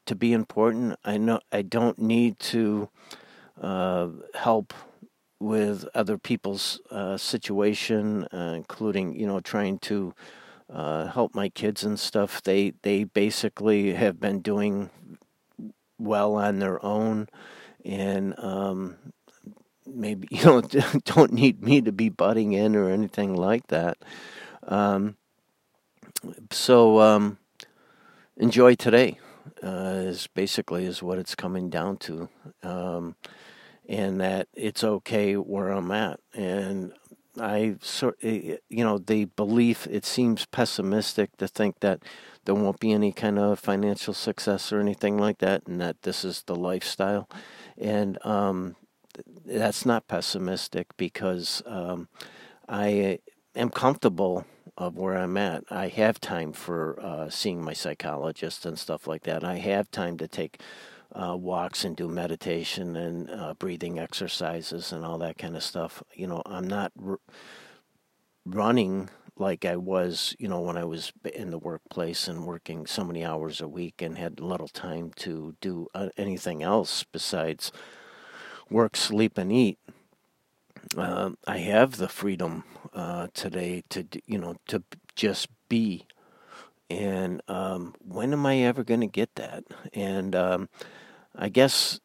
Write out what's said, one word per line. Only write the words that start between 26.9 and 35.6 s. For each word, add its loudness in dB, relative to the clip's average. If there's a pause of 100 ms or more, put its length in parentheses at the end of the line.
um, 8 (1000)
enjoy 10
today, 6 (440)
uh, -2
is -4
basically -2
is -6
what -2
it's -8
coming -4
down -2
to, -10 (360)
um, -6 (720)
and -2
that 0
it's -4
okay 2
where -2